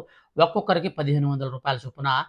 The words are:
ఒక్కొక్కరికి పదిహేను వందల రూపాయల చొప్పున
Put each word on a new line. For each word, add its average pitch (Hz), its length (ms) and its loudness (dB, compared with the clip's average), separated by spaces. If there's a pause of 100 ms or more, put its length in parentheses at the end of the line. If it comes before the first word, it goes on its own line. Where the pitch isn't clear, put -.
(380)
ఒక్కొక్కరికి 175 520 2 (100)
పదిహేను 143 320 2
వందల 135 240 -4
రూపాయల 131 300 -2
చొప్పున 139 240 -6 (200)